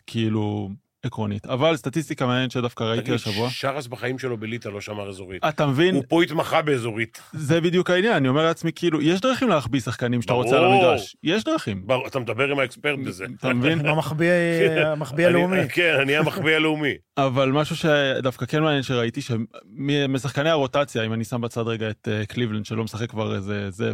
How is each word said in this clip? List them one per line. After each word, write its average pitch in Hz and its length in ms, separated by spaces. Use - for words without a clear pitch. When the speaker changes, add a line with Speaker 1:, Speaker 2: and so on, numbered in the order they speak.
Speaker 1:
כאילו, 104 600
עקרונית. 104 420
אבל 156 320
סטטיסטיקה 147 480
מעניינת 123 260
שדווקא 120 320
ראיתי 113 180
Speaker 2:
תגיד, 123 120
Speaker 1:
השבוע. 113 360
Speaker 2:
שרס 135 380
בחיים 127 320
שלו 123 180
בליטא 110 320
לא 101 120
שמר 104 280
אזורית. 92 360
Speaker 1:
אתה 156 200
מבין? 151 300
Speaker 2:
הוא 139 120
פה 165 160
התמחה 160 380
באזורית. 117 600
Speaker 1:
זה 156 280
בדיוק 175 280
העניין, 185 240
אני 143 140
אומר 143 180
לעצמי, 165 300
כאילו, 156 260
יש 175 200
דרכים 254 280
להחביא 139 300
שחקנים 120 420
שאתה 123 120
רוצה 120 240
על 170 60
Speaker 2:
ברור. 185 100
Speaker 1:
המגרש. - 380
יש 190 200
דרכים. 104 440
Speaker 2:
ברור, 127 200
אתה 135 120
מדבר 120 320
עם 139 80
האקספרט 135 400
בזה. 92 260
Speaker 1:
אתה 127 140
מבין? 147 260
Speaker 3:
עם 147 60
המחביא, 151 440
Speaker 2:
<laughs> 156 260
Speaker 3:
המחביא 151 360
Speaker 2:
אני, 175 80
Speaker 3:
הלאומי. 180 340
Speaker 2:
כן, 170 320
אני 139 160
המחביא 156 380
הלאומי. 151 380
Speaker 1:
אבל 135 340
משהו 151 240
שדווקא 135 680
כן 156 180
מעניין 143 200
שראיתי, 120 380
שמ-, 113 240
משחקני 135 400
הרוטציה, 143 540
אם 110 100
אני 113 100
שם 117 180
בצד 117 260
רגע 110 220
את, - 220
אה, 107 140
קליבלנד, 107 400
שלא 113 180
משחק 110 260
כבר 107 260
איזה, 101 360
זה, 110 220